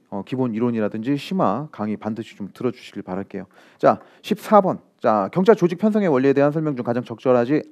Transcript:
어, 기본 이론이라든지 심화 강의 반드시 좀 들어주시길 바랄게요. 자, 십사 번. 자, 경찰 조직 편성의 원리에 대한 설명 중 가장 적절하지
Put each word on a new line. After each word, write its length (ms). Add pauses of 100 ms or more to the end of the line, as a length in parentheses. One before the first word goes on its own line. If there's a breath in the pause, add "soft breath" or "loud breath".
(100)
어, 140
기본 300
이론이라든지 640
심화 560
강의 240
반드시 400
좀 160
들어주시길 500
바랄게요. 440 (320 soft breath)
자, 220 (220 soft breath)
십사 380
번. 200 (200)
자, 320
경찰 240
조직 220
편성의 300
원리에 240
대한 200
설명 240
중 80
가장 200
적절하지 680